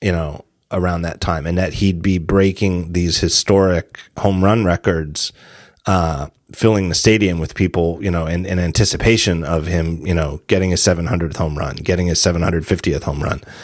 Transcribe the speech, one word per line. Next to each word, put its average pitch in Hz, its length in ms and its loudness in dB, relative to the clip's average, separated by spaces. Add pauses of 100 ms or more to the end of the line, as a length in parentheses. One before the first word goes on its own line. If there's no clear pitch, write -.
you 98 100 0
know, 80 320 -4 (280)
around 90 320 0
that - 180 -6
time, 80 240 -2
and 87 140 -2
that 78 140 -2
he'd 92 280 0
be 92 160 2
breaking 92 760 0
these 87 260 0
historic 92 800 2 (180)
home 95 260 2
run 107 220 4
records, 82 640 -2 (540)
uh, 80 420 0 (260)
filling 107 340 2
the 80 80 0
stadium 104 440 4
with 80 160 -6
people, 85 460 0
you 98 80 -2
know, 85 160 0
in, 85 200 -2
in 92 120 -2
anticipation 87 840 2
of 78 240 -2
him, 82 400 -2
you 90 60 2
know, 76 340 -2
getting 92 240 2
his 87 100 0
seven 87 240 2
hundredth 85 300 -2
home 76 220 -2
run, - 180 -6
getting 90 320 -2
his 80 140 0
seven 85 200 2
hundred 85 240 0
fiftieth 82 380 -2
home 71 180 -4
run. 65 200 -4 (220)